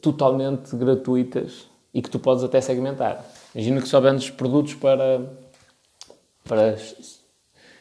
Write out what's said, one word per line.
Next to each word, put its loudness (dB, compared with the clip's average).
totalmente 0
gratuitas -2
e -2
que -16
tu -6
podes 2
até 2
segmentar. -4
Imagina -2
que -10
só 4
vendes 2
produtos -2
para, 0
para, 2